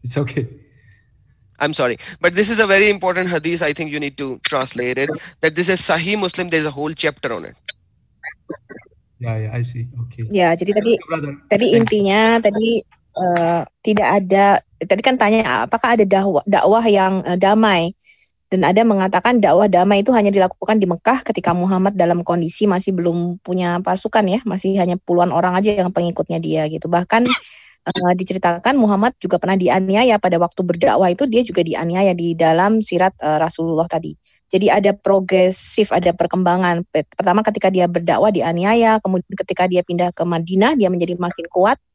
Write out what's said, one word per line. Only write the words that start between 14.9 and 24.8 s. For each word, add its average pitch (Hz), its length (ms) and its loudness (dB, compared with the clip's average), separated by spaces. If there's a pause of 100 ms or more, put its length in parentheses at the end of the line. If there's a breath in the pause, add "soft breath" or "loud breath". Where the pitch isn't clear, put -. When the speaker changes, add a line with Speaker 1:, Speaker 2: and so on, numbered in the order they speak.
Speaker 3:
kan 254 160 -2
tanya, 220 480 0
apakah 233 320 0
ada 220 80 4
dakwah, 190 400 2
dakwah 202 400 2
yang, 190 400 2
eh, 180 160 -2
damai? 196 560 2 (500 loud breath)
Dan 185 160 0
ada 190 240 4
mengatakan 202 560 2
dakwah 185 240 4
damai 196 400 2
itu 262 80 2
hanya 208 160 2
dilakukan 196 480 0
di 202 80 2
Mekah 220 400 -2
ketika 180 240 -4
Muhammad 185 480 0
dalam 170 240 2
kondisi 175 480 0
masih 190 240 -2
belum 175 480 -2
punya 180 400 -4
pasukan 196 400 -2
ya, 196 240 0
masih 190 320 -2
hanya 180 220 0